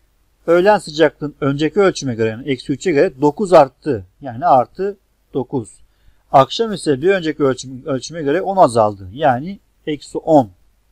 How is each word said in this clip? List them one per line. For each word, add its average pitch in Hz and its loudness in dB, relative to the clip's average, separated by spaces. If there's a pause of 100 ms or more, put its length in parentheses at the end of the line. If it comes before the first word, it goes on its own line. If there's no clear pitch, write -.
(460)
Öğlen 180 4
sıcaklığın 151 -2
önceki 147 -2
ölçüme 143 0
göre, 110 -2
yani 117 -8
eksi 135 -6
üçe 165 -4
göre 143 0
dokuz 156 0
arttı. 135 2 (140)
Yani 135 -8
artı 175 0 (380)
dokuz. 127 -6 (640)
Akşam 202 2
ise 147 -2
bir 180 2
önceki 156 -2
ölçüm, 131 -4
ölçüme 151 -8
göre 147 -2
on 190 -6
azaldı. 107 2
Yani 147 -2 (260)
eksi - -8
on. 139 2 (420)